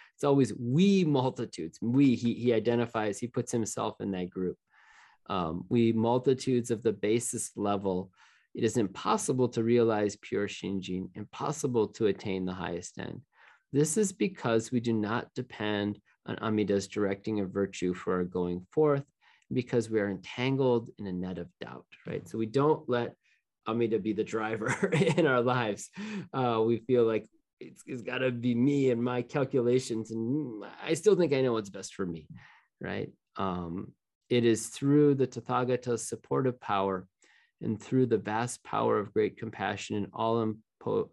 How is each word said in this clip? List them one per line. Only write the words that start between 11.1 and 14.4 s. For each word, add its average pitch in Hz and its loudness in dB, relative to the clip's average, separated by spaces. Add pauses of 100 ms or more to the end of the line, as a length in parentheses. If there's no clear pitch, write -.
impossible 120 -2
to - -2
attain 95 -2
the 92 -4
highest 87 -8
end. - -10 (500)
This 147 2
is 196 2
because 117 0